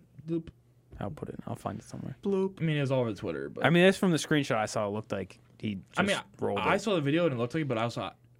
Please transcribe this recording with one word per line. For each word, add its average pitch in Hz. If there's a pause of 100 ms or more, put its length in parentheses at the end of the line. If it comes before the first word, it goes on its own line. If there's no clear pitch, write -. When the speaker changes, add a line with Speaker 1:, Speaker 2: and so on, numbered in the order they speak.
(260)
Speaker 1:
Bloop. 165 (520)
Speaker 2:
I'll 104
put -
it. - (100)
I'll 117
find 98
it 110
somewhere. -
Speaker 3:
Bloop. 190
Speaker 1:
I -
mean, 156
it 147
was 135
all 131
over 113
Twitter, 76
but -
Speaker 2:
I 131
mean, 175
that's 190
from 196
the 170
screenshot 139
I 110
saw. 107
It 101
looked 107
like 98 (200)
he 107
just -
Speaker 1:
I 180
mean, 196 (220)
Speaker 2:
rolled 104
Speaker 1:
I 156
Speaker 2:
it. 202
Speaker 1:
saw 202
the 165
video 151
and 147
it 123
looked 120
like 160
it, 143
but 120
I 110
also, 117
I 95 (260)